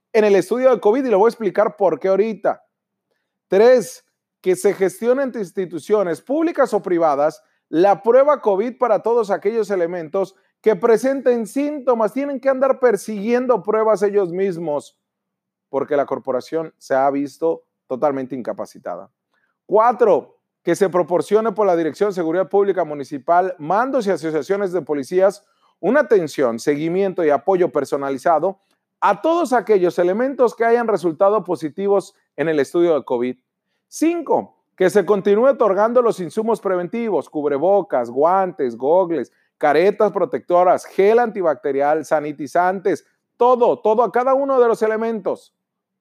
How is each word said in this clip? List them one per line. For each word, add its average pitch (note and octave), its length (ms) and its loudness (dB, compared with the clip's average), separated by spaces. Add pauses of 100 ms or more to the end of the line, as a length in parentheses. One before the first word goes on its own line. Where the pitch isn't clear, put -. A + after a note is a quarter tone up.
(120)
en G#3+ 120 4
el G3+ 100 4
estudio A#3 360 2
de A3+ 100 2
covid, B3 240 2
y B3+ 60 -4
lo F#3+ 100 4
voy A3 80 4
a - 20 2
explicar G#3 460 -2
por E3 240 0
qué F#3+ 80 -2
ahorita. F#3+ 560 -2 (840)
Tres, A3+ 580 4 (360)
que F3+ 160 0
se F#3+ 180 0
gestione A3+ 480 -2
entre B3 200 -6
instituciones F3 800 -4
públicas D#4 540 -2
o G3 80 -2
privadas D#3+ 580 0 (280)
la F3+ 340 2
prueba C4 380 4
covid A3 380 -2
para A3 220 2
todos A3 300 0
aquellos G3 400 -2
elementos F3+ 640 -4 (260)
que G#3+ 140 2
presenten A#3 720 0
síntomas. C4 640 -2
Tienen C#4 280 -6
que C4 80 -2
andar C4+ 320 0
persiguiendo A3+ 840 0
pruebas G#3+ 400 0
ellos G3+ 300 0
mismos, E3+ 680 -6 (680)
porque C#3 280 -2
la C#3 80 2
corporación C3+ 720 -6
se - 180 -4
ha C3+ 140 2
visto C#3+ 520 -4 (240)
totalmente C3+ 480 -4
incapacitada. G2+ 720 -12 (580)
Cuatro, G#3+ 680 2 (300)
que E3+ 120 0
se F#3+ 140 2
proporcione F3+ 640 0
por G#3 140 0
la F3+ 100 2
Dirección E3 320 -2
de G3 60 -6
Seguridad F3 340 -2
Pública G3 360 0
Municipal, D3+ 760 -2
mandos G#3 480 -2
y G3 40 2
asociaciones E3 640 -4
de F3 80 -2
policías, D#3+ 640 0 (340)
una A#3 220 2
atención, D3 580 0
seguimiento E3 640 -2
y D#3 60 2
apoyo F3 420 0
personalizado D3 880 -2 (380)
a G3 220 0
todos E4 320 0
aquellos F#3+ 460 0
elementos A3+ 560 0
que A3+ 100 -2
hayan A#3 240 2
resultado G3 560 0
positivos F#3 720 -2 (220)
en D3 120 -2
el D#3 120 0
estudio E3+ 340 0
de C3 100 -2
covid. B2 320 -4 (520)
Cinco, D#4 680 -2 (180)
que F#3 140 0
se F#3 160 2
continúe G3+ 440 2
otorgando A3+ 520 2
los A3 180 0
insumos G#3+ 440 -4
preventivos, F#3 640 -4
cubrebocas, D3 800 0
guantes, D#3 640 0
gogles, D#3 580 -2 (260)
caretas F3+ 540 2
protectoras, F3 760 0
gel G#3 320 2
antibacterial, D#3 880 -2
sanitizantes, D#3 960 -2 (320)
todo, A#3+ 460 2
todo A3 200 2
a G3 80 0
cada B3 220 0
uno C4+ 260 0
de A#3+ 100 4
los A3 120 0
elementos. A3 720 -4 (460)